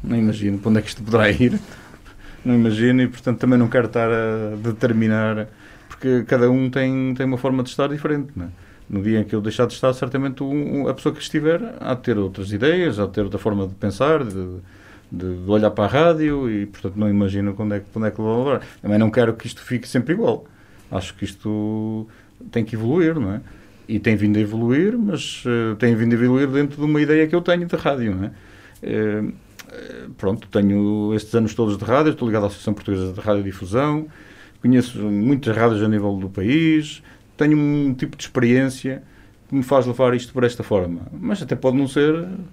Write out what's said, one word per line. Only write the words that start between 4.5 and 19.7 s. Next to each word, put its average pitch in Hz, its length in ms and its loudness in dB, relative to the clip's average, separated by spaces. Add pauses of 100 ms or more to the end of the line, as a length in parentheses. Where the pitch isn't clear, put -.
determinar, 110 840 0 (400)
porque 127 400 0
cada 123 240 4
um 131 180 2
tem, 131 460 0
tem 131 100 -2
uma 131 120 0
forma 131 260 0
de 127 60 -6
estar 139 180 -2
diferente, 147 480 -4
não 87 120 -8
é? - 20 -12 (380)
No 101 140 -4
dia 107 200 2
em - 20 0
que 98 100 -4
eu 110 80 0
deixar 110 240 0
de 117 80 -8
estar, 131 200 0
certamente 135 500 -4
o, 143 400 -2
o, 120 60 0
a 131 40 -2
pessoa 151 220 -4
que - 60 -14
estiver 160 380 0 (200)
há - 160 -4
de 120 60 -12
ter 113 180 0
outras 95 320 -4
ideias, 139 480 0
há 101 60 2
de 95 80 -8
ter 107 80 -2
outra 98 180 -4
forma 101 260 0
de 92 100 -8
pensar, 135 480 0
de, 92 340 -6 (540)
de, 90 320 -6
de 92 60 -4
olhar 104 220 4
para 104 140 0
a - 20 0
rádio 147 640 2
e, 101 160 -2
portanto, 95 300 -10
não 107 120 0
imagino 101 460 0
quando 104 200 -4
é 101 40 -4
que, 95 120 -12
quando 110 160 -4
é 104 40 0
que 95 60 -12
vou 113 260 0
levar. 131 180 0 (200)
Também 104 180 2
não 110 100 4
quero 113 240 2
que 113 140 -12
isto - 140 -14
fique - 260 -6